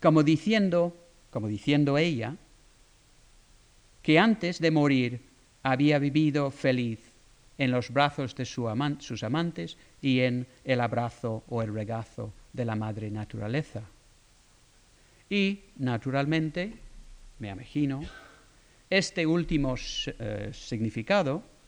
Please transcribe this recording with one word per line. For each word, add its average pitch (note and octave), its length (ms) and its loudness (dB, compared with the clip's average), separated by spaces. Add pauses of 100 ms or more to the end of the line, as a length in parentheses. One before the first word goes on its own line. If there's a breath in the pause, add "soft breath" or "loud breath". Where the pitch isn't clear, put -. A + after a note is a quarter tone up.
como D#3 220 6
diciendo, F3 720 2 (340)
como A2 180 -4
diciendo C#3+ 500 2
ella, D3 380 0 (1700)
que D#3 180 6
antes F#3+ 400 2
de D#3+ 120 4
morir C3 500 2 (420)
había C#3 360 4
vivido C#3+ 520 2
feliz B2+ 480 0 (580)
en C3+ 140 0
los B2 200 -2
brazos C#3 440 0
de B2+ 100 -6
su A#2+ 220 -6
aman-, C#3+ 340 -2
sus A#2 220 -10
amantes E3 540 -4 (240 soft breath)
y C3 200 2
en B2 260 0 (160 soft breath)
el B2+ 180 0
abrazo A#2 640 -4
o A#2 140 -4
el G#2+ 120 -4
regazo A2 600 -8 (200)
de B2 120 -4
la A2 100 -2
madre G#2+ 360 -6
naturaleza. G#2+ 680 -6 (1500 soft breath)
Y, G3 320 0 (160)
naturalmente, D3 960 -2 (640)
me G#2 100 -8
imagino, C3+ 520 -4 (880 loud breath)
este F#3 360 0
último D#3 480 2
s-, - 460 -6
eh, G#2 340 -6
significado, C3 920 -2 (240)